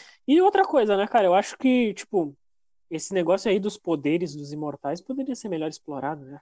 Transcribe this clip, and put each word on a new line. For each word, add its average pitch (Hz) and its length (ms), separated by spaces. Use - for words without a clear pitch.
E 302 140
outra 392 240
coisa, 214 320
né, 196 100
cara? 220 200
Eu 175 80
acho 202 240
que, 247 360
tipo, 156 420
esse 160 240
negócio 185 360
aí 196 100
dos 196 180
poderes 156 580
dos 143 160
imortais 151 480
poderia 269 340
ser 226 140
melhor 160 200
explorado, 143 560
né? 139 180